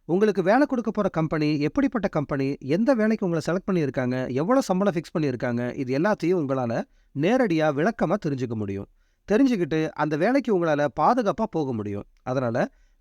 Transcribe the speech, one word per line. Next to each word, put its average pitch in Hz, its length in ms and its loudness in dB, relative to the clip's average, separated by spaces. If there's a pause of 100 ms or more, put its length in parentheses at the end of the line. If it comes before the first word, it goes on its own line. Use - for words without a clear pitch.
உங்களுக்கு 196 380 2
வேலை 240 240 4
கொடுக்க 233 240 -2
போற 196 180 0
கம்பெனி 151 520 0
எப்படிப்பட்ட 226 480 0
கம்பெனி, 139 520 -2
எந்த 190 340 2
வேலைக்கு 214 320 0
உங்களை 165 200 -2
செலக்ட் 180 240 -2
பண்ணியிருக்காங்க, 127 640 -2
எவ்வளவு 214 300 2
சம்பளம் 185 280 0
ஃபிக்ஸ் 170 260 -4
பண்ணியிருக்காங்க, 123 580 -2
இது 131 220 -2
எல்லாத்தையும் 180 420 0
உங்களால 131 420 -2 (380)
நேரடியா 170 540 2
விளக்கமா 165 400 0 (120)
தெரிஞ்சுக்க 127 280 -4
முடியும். 101 320 -6 (460)
தெரிஞ்சுக்கிட்டு 175 560 2
அந்த 151 280 -2
வேலைக்கு 226 420 2
உங்களால 151 280 2 (140)
பாதுகாப்பா 214 500 2
போக 139 220 -2
முடியும். 104 320 -6 (180)
அதனால 127 460 -2 (320)